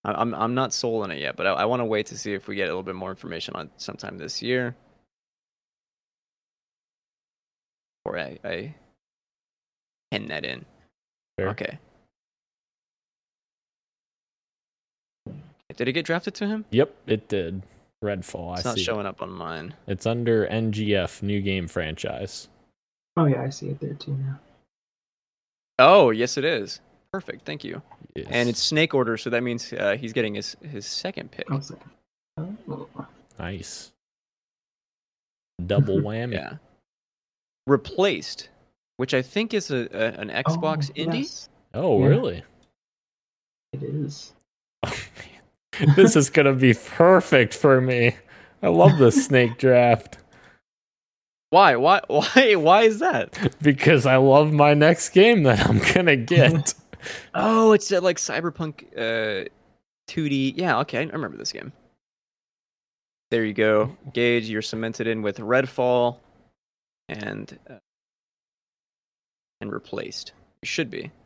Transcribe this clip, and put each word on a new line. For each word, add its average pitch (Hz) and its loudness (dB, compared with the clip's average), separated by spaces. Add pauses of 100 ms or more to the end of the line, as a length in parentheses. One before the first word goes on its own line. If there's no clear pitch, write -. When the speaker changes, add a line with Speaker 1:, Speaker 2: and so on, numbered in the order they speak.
Speaker 1:
I, 104 -6
I'm, 110 -4
I'm 113 -4
not 127 -4
sold 113 -4
on 90 -10
it 71 -10
yet, 69 -8
but 90 -4
I, 98 2
I 85 -2
wanna 123 -2
wait 107 -4
to 113 -16
see 104 -8
if 98 -10
we 104 -12
get 98 -4
a - -4
little 92 -8
bit 95 -12
more 92 -12
information 85 -14
on 78 -12
it - -20
sometime - -16
this - -12
year. 123 -4 (3250)
Or 95 -10
I, 71 -12
I 98 -12 (1400)
pin 107 -8
that 76 -10
in. 64 -12 (720)
Speaker 2:
Fair. 95 -6
Speaker 1:
Okay. 113 -10 (4000)
Did 120 -4
it 131 -6
get 165 -6
drafted 170 -6
to 202 -8
him? 214 -8
Speaker 2:
Yep, 131 0 (120)
it 110 -4
did. 92 -6 (420)
Redfall, 90 -10
Speaker 1:
It's 92 -8
Speaker 2:
I 127 -4
Speaker 1:
not 110 -6
Speaker 2:
see. 95 -6
Speaker 1:
showing 104 -6
up 92 -12
on 90 -12
mine. 82 -12 (140)
Speaker 2:
It's 98 -8
under 117 0
N 113 -4
G 104 -2
F, 90 -4
new 101 -4
game 95 -4
franchise. - -10 (680)
Speaker 3:
Oh 165 2
yeah, 131 0
I 131 -6
see 139 -12
it 139 -10
there 139 -10
too 143 -12
now. 135 -8 (1400)
Speaker 1:
Oh, 147 6
yes 120 -4
it 139 -4
is. 117 -6 (320)
Perfect, - -12
thank 151 -12
you. - -12 (340)
Speaker 2:
Yes. - -12
Speaker 1:
And 120 0
it's 113 -4
Snake 160 0
Order, 117 0
so 117 -8
that 120 -2
means, 120 -8
uh, 101 -2
he's 113 -10
getting 107 -4
his, - -10
his 135 -16
second - -12
pick. - -14
Speaker 3:
Oh, 139 -2
second. - -16 (480)
Oh. 175 -14 (520)
Speaker 2:
Nice. - -14 (1700)
Double 101 0
Speaker 3:
<laughs> 151 2
Speaker 2:
whammy. 113 -6
Speaker 1:
Yeah. 78 -8 (1120)
Replaced, - -2 (480)
which 131 -4
I 127 2
think 214 -6
is 208 -6
a, 123 -4
a, 110 -4
an 107 -10
Xbox 156 -4
Speaker 3:
Oh, - -20
Speaker 1:
indie? 165 -4
Speaker 3:
yes. - -14 (240)
Speaker 2:
Oh, 131 0
Speaker 3:
Yeah. - 2
Speaker 2:
really? 139 2 (1300)
Speaker 3:
It 135 -10
is. 143 -8 (500)
Speaker 2:
<laughs> - -
Oh, - -8 (280)
man. - -2
This 196 8
is 143 4
gonna 139 4
be 127 6
perfect 165 4
for 135 6
me. 123 2 (480)
I 190 0
love 165 8
the 123 8
Snake 123 2
draft. 120 4 (1300)
Speaker 1:
Why? 170 8
Why? 160 4
<laughs> - -18
Why? 208 4
Why 175 6
is 220 4
that? 214 -2
Speaker 2:
Because 143 4
I 131 6
love 135 6
my 147 6
next 151 4
game 202 6
that 120 4
I'm 113 4 (160)
gonna 170 4
get. 139 2
Speaker 1:
<laughs> - -20 (520)
Oh, 220 4
it's, 208 2
uh, 180 2
like, 180 0
Cyberpunk, 160 -8 (140)
uh, 113 -4 (600)
two 156 -6
D. 135 -2
Yeah, 160 -2
okay, 135 -6
I 135 -4
remember 120 -10
this - -10
game. - -16 (1600)
There 117 0
you 107 -4
go. 107 2 (180)
Gage, 120 0
you're 110 -6
cemented 113 -8
in 110 -4
with 101 -6
Redfall 123 0 (880)
and, 104 -12 (120)
uh, 127 -20 (1900)
and 104 -10
Replaced. - -12 (300)
You - -18
should - -6
be. - -14 (140)